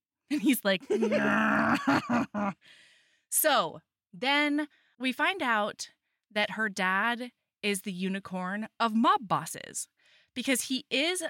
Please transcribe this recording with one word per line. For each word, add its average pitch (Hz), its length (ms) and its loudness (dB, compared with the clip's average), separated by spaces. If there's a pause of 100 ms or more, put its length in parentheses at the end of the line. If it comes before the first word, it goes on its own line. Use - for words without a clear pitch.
(300)
And 277 120 0
he's 247 220 2
like, 196 180 2
<laughs> - 80 -12
"Nah." 220 880 2 (1500)
So 220 520 0 (320)
then 285 540 0 (320)
we 254 120 0
find 339 300 0
out 220 480 -2 (420)
that 208 200 0
her 214 180 -2
dad 202 640 0 (320)
is 202 180 0
the 202 120 -6
unicorn 190 720 -6 (120)
of 226 140 2
mob 277 340 4
bosses - 600 -4 (480)
because 254 280 0
he 254 260 -6
is 320 400 0